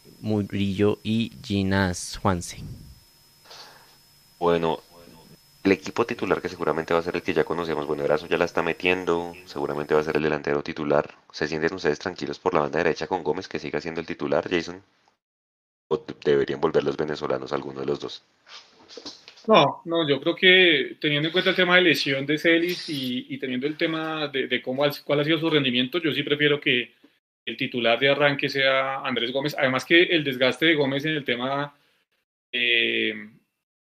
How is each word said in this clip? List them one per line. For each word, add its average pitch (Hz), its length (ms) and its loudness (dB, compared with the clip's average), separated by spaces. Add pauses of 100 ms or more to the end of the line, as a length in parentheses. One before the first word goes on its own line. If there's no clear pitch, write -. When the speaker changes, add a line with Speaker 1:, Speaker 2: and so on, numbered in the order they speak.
(220)
Speaker 1:
Murillo 101 840 0
y 110 300 -2 (100)
Ginás, 98 800 0
Juanse. 90 380 -2 (1800)
Speaker 2:
Bueno, 85 400 2 (840)
el 98 80 6
equipo 98 340 0
titular 95 360 -2
que 90 80 -6
seguramente 80 440 -2
va 85 60 4
a 82 40 -4
ser 87 120 -4
el 87 80 -4
que 90 100 -2
ya 78 100 4
conocemos, 80 440 -4
bueno, 73 160 -4
Eraso 78 240 0
ya 82 100 0
la 85 80 2
está 85 160 -2
metiendo, 87 720 0 (120)
seguramente 73 500 -2
va 78 60 6
a - 20 0
ser 76 140 -2
el 78 60 0
delantero 73 380 0
titular. 73 480 -2 (220)
¿Se 78 160 -4
sienten 80 260 -2
ustedes 85 240 0
tranquilos 76 400 -8
por - 160 -4
la 82 60 4
banda 71 180 0
derecha 80 300 0
con 90 160 -4
Gómez, 82 240 -4
que - 120 -6
siga 76 220 -6
siendo 82 180 -8
el 82 60 -8
titular, 76 420 -2
Jason? 87 360 -4 (1040)
¿O 78 100 0
de-, - 260 -8
deberían 69 380 2
volver 78 220 2
los 71 140 -2
venezolanos, 73 540 -4
alguno 69 280 -6
de 67 80 -6
los 71 120 -2
dos? - 240 -12 (1200)
Speaker 3:
No, 160 380 6
no, 165 240 -2
yo 135 140 2
creo 165 140 0
que 180 680 4
teniendo 147 260 0
en 160 60 -6
cuenta 180 160 0
el 175 80 0
tema 180 180 4
de 185 60 8
lesión 139 440 2
de 151 120 -2
Celis 170 500 2
y, 131 400 -4
y 131 100 -10
teniendo 131 300 -4
el 156 80 -4
tema 160 540 -4
de, 131 180 -4
de 123 140 -2
cómo 131 240 -2
ha, 143 60 2 (120)
cuál 147 160 0
ha 147 60 0
sido 165 120 2
su 160 120 0
rendimiento, 131 480 0
yo 160 160 -2
sí 143 100 -2
prefiero 143 380 2
que 123 320 0 (520)
el 117 120 -10
titular 117 420 0
de 139 80 2
arranque 143 400 2
sea 135 540 0
Andrés 123 320 -4
Gómez. 143 240 -2
Además 131 260 0
que 170 200 6
el 175 200 0
desgaste 127 440 0
de 165 80 4
Gómez 139 280 0
en 156 120 -2
el 135 100 -6
tema, 135 500 -4 (800)
eh, 117 600 2 (680)